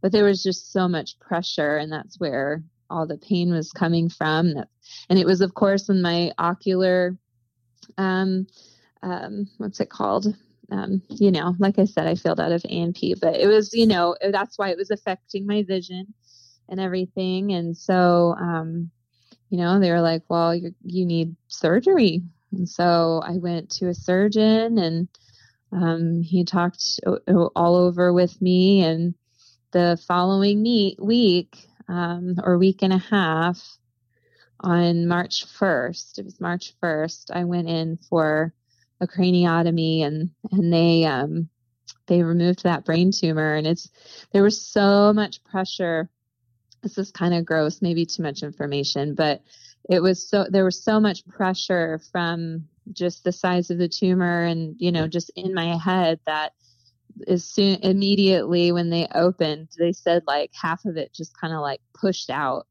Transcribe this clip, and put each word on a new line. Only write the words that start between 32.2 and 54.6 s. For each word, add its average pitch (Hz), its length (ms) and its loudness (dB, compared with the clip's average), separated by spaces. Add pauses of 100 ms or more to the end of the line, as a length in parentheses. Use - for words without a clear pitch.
or 180 160 4
week 190 240 4
and 190 100 4
a 185 60 4
half, 175 600 0 (1000)
on 170 460 2
March 170 380 -2
first, 156 760 -4
it 202 60 -12
was - 160 -18
March 175 400 -6
first, 160 520 -4
I 175 120 -4
went 175 240 -2
in 165 300 -4 (100)
for 160 460 0 (460)
a 175 60 -4
craniotomy, 170 960 2
and, 156 280 -4 (200)
and 170 220 2
they, 165 320 4
um, 156 440 -2 (580)
they 175 160 4
removed 175 400 0
that 175 220 -2
brain 175 280 2
tumor, 156 420 0
and 151 120 -2
it's, 170 240 -2 (420)
there 202 100 4
was 208 180 2
so 202 520 4
much 208 320 -2
pressure. 180 640 -4 (760)
This - 160 -8
is 196 120 -6
kinda 175 320 0
gross, 160 400 -2
maybe 170 240 0
too - 160 -8
much 143 200 -6
information, 143 720 -4
but 151 280 -2 (480)
it 180 120 4
was 185 240 0
so, 202 220 0
there 190 160 2
was 185 180 -2
so 214 180 0
much 208 260 -2
pressure 180 760 -4 (100)
from 165 540 -6 (280)
just 175 320 -6
the 180 80 0
size 180 380 -2
of 175 80 -4
the 175 100 0
tumor 175 560 0
and, 165 340 -4